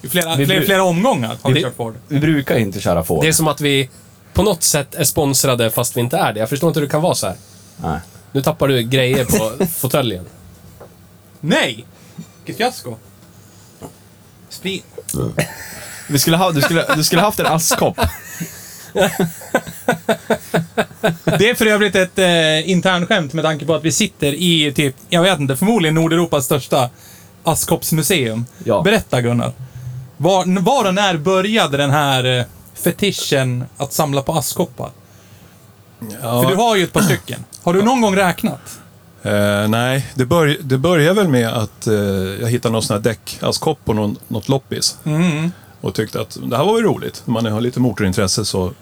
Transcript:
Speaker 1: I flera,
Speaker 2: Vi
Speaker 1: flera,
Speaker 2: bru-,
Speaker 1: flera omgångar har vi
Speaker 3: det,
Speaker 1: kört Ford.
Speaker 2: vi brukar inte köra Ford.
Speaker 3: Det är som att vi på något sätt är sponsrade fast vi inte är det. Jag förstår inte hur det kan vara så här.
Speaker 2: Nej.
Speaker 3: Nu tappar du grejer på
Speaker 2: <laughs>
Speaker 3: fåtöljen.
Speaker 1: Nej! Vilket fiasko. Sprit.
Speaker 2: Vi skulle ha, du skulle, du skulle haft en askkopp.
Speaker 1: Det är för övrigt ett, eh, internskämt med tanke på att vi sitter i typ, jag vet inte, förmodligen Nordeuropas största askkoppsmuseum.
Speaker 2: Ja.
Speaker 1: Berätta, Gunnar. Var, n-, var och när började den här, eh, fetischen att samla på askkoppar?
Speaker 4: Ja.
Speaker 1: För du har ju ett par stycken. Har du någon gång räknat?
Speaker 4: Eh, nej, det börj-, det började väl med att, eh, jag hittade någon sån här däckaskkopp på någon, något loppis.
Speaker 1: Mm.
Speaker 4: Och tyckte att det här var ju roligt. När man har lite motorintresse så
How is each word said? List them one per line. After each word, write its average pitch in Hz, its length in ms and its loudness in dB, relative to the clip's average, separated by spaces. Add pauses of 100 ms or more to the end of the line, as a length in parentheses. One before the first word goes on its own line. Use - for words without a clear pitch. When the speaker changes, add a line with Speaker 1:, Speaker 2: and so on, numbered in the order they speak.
Speaker 1:
I - 80 -14
flera, 165 260 0
Speaker 2:
Vi 139 100 2
Speaker 1:
flera, 190 140 2
Speaker 2:
bru-, 147 60 0
Speaker 1:
flera 190 180 4
omgångar 170 580 2
har 139 100 0
vi 143 80 4
Speaker 3:
det, 170 80 -2
Speaker 1:
kört - 80 -8
Ford. 113 200 -8 (120)
Speaker 2:
vi 143 120 0
brukar 156 380 2
inte 101 240 -2
köra 87 220 0
Ford. 82 200 0
Speaker 3:
Det 156 40 2
är 160 60 2
som 160 140 2
att 147 140 -2
vi 139 280 2 (440)
på 185 100 2
något 196 200 0
sätt - 320 -2
är 165 80 -2
sponsrade 135 680 2
fast - 260 -2
vi 123 40 0
inte 123 160 -2
är 147 160 0
det. 107 60 -6
Jag 110 100 -2
förstår 147 180 0
inte 156 120 0
hur 147 80 -2
det - 40 -6
kan 156 100 0
vara 175 140 0
så - 120 -4
här. 92 80 -6 (420)
Speaker 2:
Nej. 82 220 -4 (320)
Speaker 3:
Nu 139 100 -2
tappar 151 260 0
du 131 160 2
grejer 127 420 2
på 110 400 0
Speaker 2:
<laughs> 165 120 -6
Speaker 3:
fåtöljen. 113 480 -2 (1120)
Speaker 1:
Nej! 151 460 -2 (600)
Vilket - 120 -12
fiasko. - 380 -4 (1500)
Sprit. - 360 -8 (1200)
Speaker 2:
Vi 143 120 2
skulle 165 180 2
ha, 185 140 2
du 147 100 2
skulle, 170 240 2 (100)
du 156 80 0
skulle 170 180 2
haft 214 180 2
en 165 60 0
askkopp. 165 520 0 (3250)
Speaker 1:
Det 196 240 2
är 240 60 0
för 226 100 0
övrigt 208 300 2
ett, 185 240 0
eh, 160 500 2
internskämt 180 640 2
med 160 120 -2
tanke 151 200 -2
på 160 100 2
att 151 80 -4
vi 160 80 2
sitter 143 420 -2
i 156 420 2
typ, 143 200 0 (140)
jag 170 120 2
vet 180 180 2
inte, 139 180 0
förmodligen 185 380 2
Nordeuropas 165 500 2
största 139 440 0 (540)
askkoppsmuseum. 151 1000 0 (180)
Speaker 2:
Ja. 107 180 2
Speaker 1:
Berätta, 175 400 2
Gunnar. 120 300 0 (680)
Var, 180 260 4
n-, 185 200 2
var 240 240 4
och 180 80 2
när 190 220 2
började 185 600 2
den 143 140 2
här, 139 320 2 (160)
eh, 117 60 -2 (280)
fetischen 135 920 -2 (140)
att 139 160 -8
samla 143 280 0
på 160 120 -4
askkoppar? 143 560 -4 (1300)
Speaker 4:
Ja. 120 220 0
Speaker 1:
För 131 60 4
du 190 60 2
har 226 200 2
ju 185 80 2
ett 165 100 -6
par 160 80 4
stycken. 143 440 -2 (180)
Har 175 100 0
du 196 80 4
någon 240 200 2
gång 202 140 2
räknat? - 640 -2 (440)
Speaker 4:
Eh, 104 440 2
nej, 123 380 0 (100)
det 127 100 2
börj-, 151 360 2
det 131 160 -2
började 165 440 4
väl 190 80 4
med 120 200 4
att, 113 380 -4
eh, 110 60 2 (480)
jag 117 80 -2
hittade 120 240 0
någon 113 80 0
sån 131 140 -2
här 107 60 -2
däckaskkopp - 840 -4
på 117 80 0
någon, 107 240 -2 (100)
något 110 220 -6
loppis. - 540 -2
Speaker 1:
Mm. 160 480 0 (300)
Speaker 4:
Och - 120 -4
tyckte 110 280 -4
att - 220 -10
det 123 140 -2
här 143 80 2
var 220 140 2
ju 233 60 0
roligt. - 400 -2
När 123 80 -2
man 113 120 0
har 107 160 0
lite 123 180 -4
motorintresse 107 680 0
så 90 260 -2 (100)